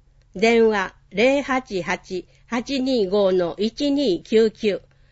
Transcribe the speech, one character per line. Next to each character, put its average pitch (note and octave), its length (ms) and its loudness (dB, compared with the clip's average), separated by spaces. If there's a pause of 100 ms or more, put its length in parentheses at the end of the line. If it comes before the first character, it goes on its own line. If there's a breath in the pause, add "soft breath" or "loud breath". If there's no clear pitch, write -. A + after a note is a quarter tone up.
(360)
ー、 F#3 40 -10
電 A3+ 300 4
話、 G3 260 -2 (160)
零 C4 300 2
八 B3+ 400 -4
八 F#3 460 -8 (200 soft breath)
八 B3+ 340 -4
二 B3+ 260 0
五 G3 240 2
の F3 260 0
一 A3+ 340 -2
二 B3 300 0
九 A3 300 2
九。 G3+ 300 -4 (300)